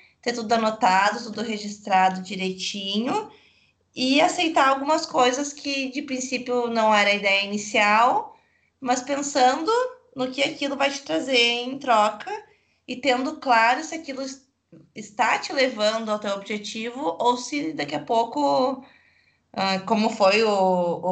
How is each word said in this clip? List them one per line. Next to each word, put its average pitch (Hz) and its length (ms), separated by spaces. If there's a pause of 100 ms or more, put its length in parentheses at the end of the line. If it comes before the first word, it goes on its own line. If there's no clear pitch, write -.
(220)
ter 240 120
tudo 233 200
anotado, 214 720
tudo 214 180
registrado 202 800
direitinho 196 1080 (640)
e 262 260
aceitar 330 480
algumas 294 360
coisas 262 480
que 269 380
de 285 120
princípio 247 680
não 220 240
era 202 160
a 202 60
ideia 202 300
inicial, 208 920 (420)
mas 262 220
pensando 285 720 (440)
no 262 160
que 277 120
aquilo 285 340
vai 277 140
te - 120
trazer 269 340
em 240 420
troca 220 520 (560)
e 254 100
tendo 269 420
claro 247 440
se 330 120
aquilo 269 280
es-, - 240 (480)
está 214 440
te - 140
levando 226 580
ao 214 80
teu 202 160
objetivo 220 840
ou 247 180
se 294 360
daqui 302 220
a 285 80
pouco, 262 800 (680)
ah, 190 280
como 214 280
foi 208 340
o, 214 80
o 185 600